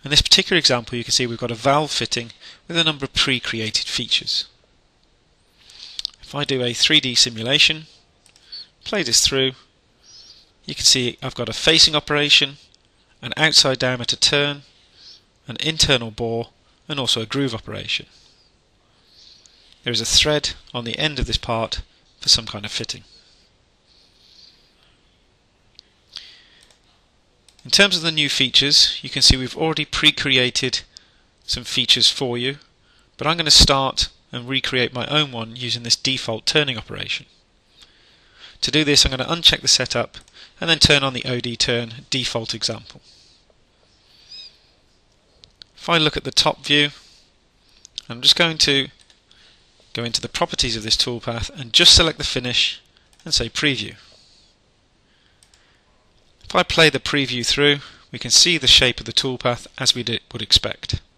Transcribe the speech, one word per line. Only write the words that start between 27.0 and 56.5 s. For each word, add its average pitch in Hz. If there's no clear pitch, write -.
In 123
terms 196
of 160
the 165
new 151
features, -
you 135
can 135
see -
we've 127
already 156
pre-created 131
some 123
features 120
for 120
you, 131
but 127
I'm 165
gonna 160
start -
and 123
recreate 127
my 120
own 143
one 113
using 120
this 117
default 123
turning 143
operation. -
To -
do 156
this, 143
I'm -
gonna 131
uncheck 165
the 135
setup -
and 165
then 160
turn 143
on 135
the 123
O 123
D 120
turn 117
default 120
example. -
If -
I 170
look 156
at -
the 135
top -
view, 147
I'm 120
just -
going 160
to 139
go 117
into 117
the 117
properties 127
of 107
this 110
toolpath 117
and 117
just -
select 165
the 147
finish -
and 165
say 117
preview. 127
If -